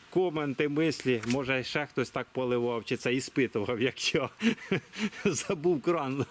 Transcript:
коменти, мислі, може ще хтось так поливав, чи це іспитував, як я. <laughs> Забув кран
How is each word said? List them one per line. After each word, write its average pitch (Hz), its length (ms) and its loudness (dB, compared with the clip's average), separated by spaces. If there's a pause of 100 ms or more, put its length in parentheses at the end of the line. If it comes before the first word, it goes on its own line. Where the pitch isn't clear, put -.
(140)
коменти, 151 540 0
мислі, 143 580 2
може 127 380 0
ще 147 220 -2
хтось 127 240 -2
так 127 220 -4
поливав, 120 520 0
чи 123 120 -2
це 123 180 0
іспитував, 120 680 0
як - 320 0
я. 139 140 0 (500)
<laughs> - 460 -6
Забув 180 580 0
кран 151 480 0